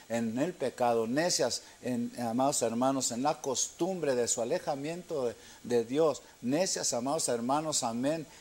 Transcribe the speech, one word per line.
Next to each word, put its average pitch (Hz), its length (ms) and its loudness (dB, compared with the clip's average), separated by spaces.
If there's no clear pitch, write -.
en 117 300 0
el 170 140 0
pecado, 120 520 2
necias, 139 560 0
en, 120 360 -2
amados 127 440 0
hermanos, 123 480 2
en 120 100 -4
la 151 180 0
costumbre 151 760 -2
de 120 120 2
su 117 140 0
alejamiento 151 840 -2
de, 110 80 -4
de 117 240 2
Dios, 143 380 2
necias, 156 520 0
amados 135 360 0
hermanos, 135 540 0
amén, 131 420 0